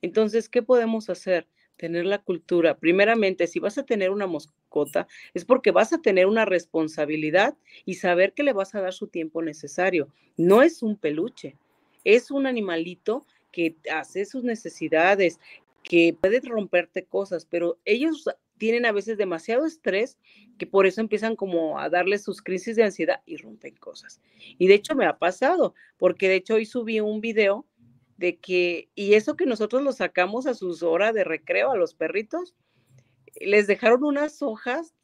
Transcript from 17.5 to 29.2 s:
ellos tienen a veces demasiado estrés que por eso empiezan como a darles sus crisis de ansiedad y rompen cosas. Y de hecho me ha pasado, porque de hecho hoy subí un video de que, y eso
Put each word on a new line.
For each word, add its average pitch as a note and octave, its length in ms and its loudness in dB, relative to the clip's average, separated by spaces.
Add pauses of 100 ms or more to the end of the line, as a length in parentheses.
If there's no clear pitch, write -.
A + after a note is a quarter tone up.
ellos D4+ 400 0 (340)
tienen A#3 260 0
a A3+ 80 2
veces G#3 240 -4
demasiado G3+ 480 -2
estrés A3+ 540 -4 (400)
que - 80 -8
por G3 200 4
eso F#3+ 140 0
empiezan A3 360 -2
como E3 420 -2
a D3 100 -4
darles F3+ 360 0
sus - 180 -8
crisis G3 320 -6
de A3+ 80 4
ansiedad F3+ 420 0
y E3 120 -14
rompen A2 400 -20
cosas. - 440 -20 (380)
Y F3 80 2
de G3 80 8
hecho G#3 220 0
me A3+ 100 2
ha D3+ 120 -2
pasado, B3+ 560 0 (220)
porque F3+ 320 0
de F#3+ 60 4
hecho F#3 200 -2
hoy A3 120 2
subí A3 320 -4
un G#3+ 220 -4
video G#3+ 440 0 (540)
de F3 180 -2
que, F3 600 -2
y G3+ 180 4
eso G#3+ 220 2